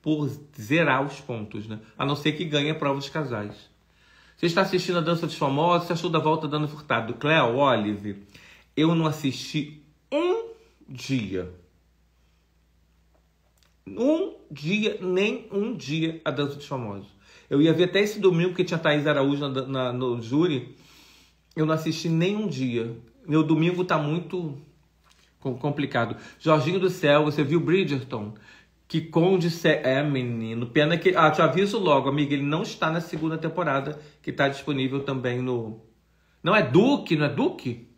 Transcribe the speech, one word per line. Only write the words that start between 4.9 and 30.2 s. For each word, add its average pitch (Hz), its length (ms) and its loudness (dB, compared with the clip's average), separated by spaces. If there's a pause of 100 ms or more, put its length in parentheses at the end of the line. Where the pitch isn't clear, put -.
a - 20 0
Dança 165 240 0
dos - 100 -6
Famosos? 165 520 2
Você 180 60 -2
achou 170 160 -4
da 160 100 2
volta 156 280 0
da 147 100 -2
Ana 151 100 0
Furtado? 113 480 -4
Cléo, 139 420 2
Olive, 107 640 0 (540)
eu 165 180 4
não 160 100 2
assisti - 800 -4 (280)
um 359 380 0 (380)
dia. 98 640 -4 (2250)
Um 311 500 0 (140)
dia, 185 520 -2
nem 196 500 -2
um 208 240 -4
dia, 160 480 -4
a 156 80 -2
Dança 143 240 -4
dos - 100 -16
Famosos. 101 460 -10 (380)
Eu 143 120 4
ia 160 120 6
ver 165 100 4
até 180 180 2
esse 208 180 -2
domingo 180 360 4
que 180 80 0
tinha 165 160 -2
Thaís 151 260 2
Araújo 143 420 2
na, 131 200 -4
na, 131 260 -2
no 123 280 -2
júri. 131 540 0 (800)
Eu 156 100 0
não 156 80 2
assisti 160 360 -2
nem 170 260 2
um 214 120 -2
dia. 120 500 -4 (300)
Meu 156 160 4
domingo 165 420 2
tá 180 120 0
muito 156 600 -4 (840)
com-, 127 180 -6
complicado. 135 580 -2 (240)
Jorginho 156 400 2
do 185 100 2
Céu, 151 360 4
você 151 180 0
viu 151 160 2
Bridgerton? 135 760 -2 (540)
Que 165 140 -2
conde 170 480 2
cé-, 156 340 2
é, 135 200 2
menino. 120 640 -2